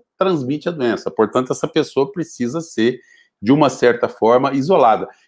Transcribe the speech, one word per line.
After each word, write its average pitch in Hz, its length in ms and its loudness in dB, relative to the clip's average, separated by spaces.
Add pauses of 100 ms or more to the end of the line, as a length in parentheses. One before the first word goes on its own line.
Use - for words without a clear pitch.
(180)
transmite 151 520 -2
a - 20 -8
doença. 123 380 -4
Portanto, 123 420 0
essa - 160 -4
pessoa 139 440 -2
precisa 147 500 -6
ser, 120 380 -2 (420)
de 101 100 0
uma 147 180 4
certa 120 380 0
forma, 127 460 2
isolada." 139 540 2 (200)